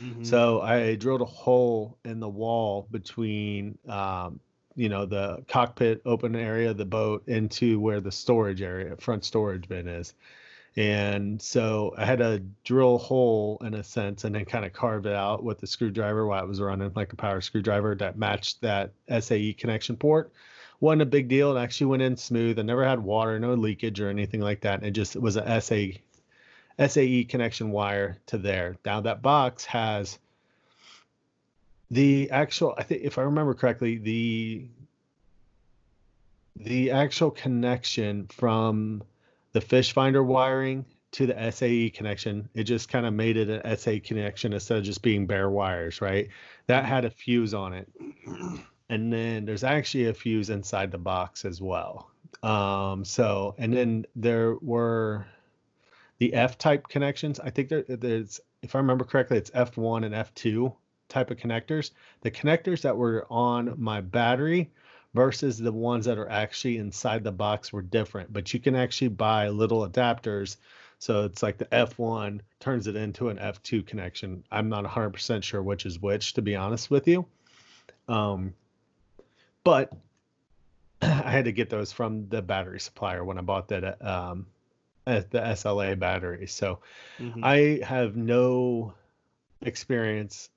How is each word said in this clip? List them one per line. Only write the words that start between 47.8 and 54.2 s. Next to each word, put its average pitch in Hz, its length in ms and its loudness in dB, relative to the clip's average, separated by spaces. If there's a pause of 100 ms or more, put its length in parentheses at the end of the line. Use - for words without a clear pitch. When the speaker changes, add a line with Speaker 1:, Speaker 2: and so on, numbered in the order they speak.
Speaker 2:
<clears throat> - 400 -10 (220)
And 113 240 -2
then 113 340 -2
there's 107 180 -4
actually 131 420 2
a 113 80 0
fuse 110 360 0
inside 98 420 -4
the 95 60 -8
box 92 460 -4
as 90 160 -8
well. 92 520 -6 (320)
Um, 98 600 0
so, 101 540 0
and 113 160 0
then 117 400 0
there 113 480 2